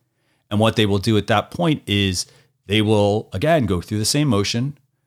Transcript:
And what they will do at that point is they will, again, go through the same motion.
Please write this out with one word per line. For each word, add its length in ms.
And 100
what 160
they 100
will 140
do 180
at 100
that 240
point 360
is 380
they 160
will, 520
again, 320
go 160
through 180
the 60
same 220
motion. 500